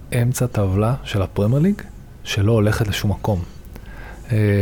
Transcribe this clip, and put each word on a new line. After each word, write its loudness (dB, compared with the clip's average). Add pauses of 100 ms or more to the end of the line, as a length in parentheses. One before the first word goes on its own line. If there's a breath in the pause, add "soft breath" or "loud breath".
(140)
אמצע 2
טבלה 2 (100)
של -2
הפרמייר 2
ליג, 2 (420)
שלא 2
הולכת 4
לשום 0
מקום. -2 (920 loud breath)
אה, 2 (240)